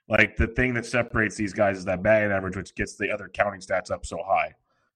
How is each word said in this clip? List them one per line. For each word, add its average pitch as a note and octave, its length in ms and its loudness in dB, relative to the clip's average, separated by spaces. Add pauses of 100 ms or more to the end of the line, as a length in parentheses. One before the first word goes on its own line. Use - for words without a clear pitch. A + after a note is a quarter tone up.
Like, G#2+ 280 4
the A#2 120 2
thing B2 260 0
that A#2 120 -4
separates A#2 520 0
these G2+ 160 -2
guys G2 240 2
is F#2 80 -10
that F#2 180 -2
batting G#2+ 280 4
average, F#2 260 -2
which F2+ 180 -10
gets - 220 -6
the G2+ 140 -2
other G2+ 180 -6
counting G2 320 -2
stats F#2 280 -4
up F#2 160 -6
so E2+ 200 -10
high. F#2 280 0 (420)